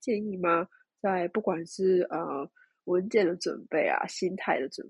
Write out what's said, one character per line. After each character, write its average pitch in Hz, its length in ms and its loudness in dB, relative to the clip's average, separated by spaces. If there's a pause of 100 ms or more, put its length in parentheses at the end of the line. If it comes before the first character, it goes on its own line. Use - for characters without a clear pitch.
建 214 220 -2
议 202 140 -4
吗？ 175 320 2 (320)
在 185 280 0
不 214 120 0
管 170 260 -2
是， 185 440 2
呃， 156 360 -6 (380)
文 185 240 0
件 208 180 4
的 175 100 2
准 - 300 -6
备 147 220 2
啊， - 180 0
心 185 300 -4
态 151 240 0
的 135 80 -4
准 - 220 -12